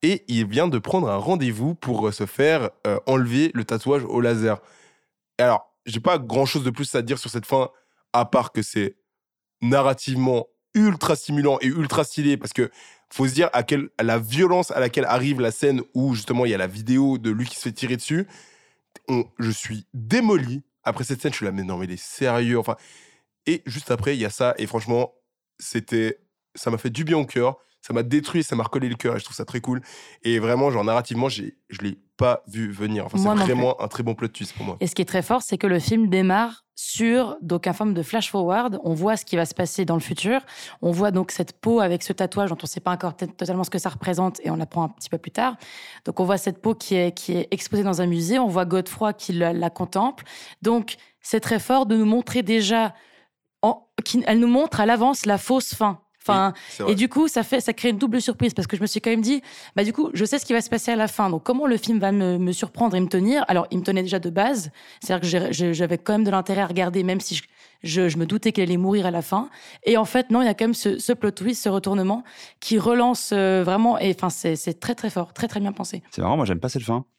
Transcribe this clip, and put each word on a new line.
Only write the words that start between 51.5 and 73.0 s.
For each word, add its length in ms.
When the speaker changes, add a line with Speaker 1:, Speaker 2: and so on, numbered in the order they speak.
Speaker 2:
fort 260
de 120
nous 80
montrer 380
déjà, 500
en, 240
qui, 200
elle 140
nous 80
montre 320
à 60
l'avance 400
la 120
fausse 380
fin. 240
Enfin, 300
Speaker 1:
Oui, 140
c'est 140
vrai. 100
Speaker 2:
et 20
du 140
coup, 180
ça 160
fait, 160
ça 140
crée 160
une 80
double 240
surprise, 320
parce 120
que 120
je 40
me 60
suis 140
quand 80
même 120
dit, 200
bah, 80
du 80
coup, 220
je 100
sais 160
ce 60
qui 80
va 80
se 80
passer 200
à 60
la 140
fin. 200
Donc, 140
comment 240
le 80
film 240
va 140
me, 240
me 160
surprendre 420
et 60
me 80
tenir ? 400
Alors, 220
il 80
me 40
tenait 200
déjà 160
de 100
base. 420
C'est-à-dire 180
que 80
j'ai, 240
j'ai, 220
j'avais 240
quand 160
même 100
de 80
l'intérêt 300
à 60
regarder, 360
même 160
si 160
je, 80
je, 240
je 100
me 80
doutais 280
qu'elle 160
allait 80
mourir 280
à 60
la 100
fin. 280
Et 140
en 80
fait, 240
non, 120
il 40
y 20
a 60
quand 100
même 100
ce, 240
ce 140
plot 200
twist, 300
ce 60
retournement 560
qui 180
relance, 540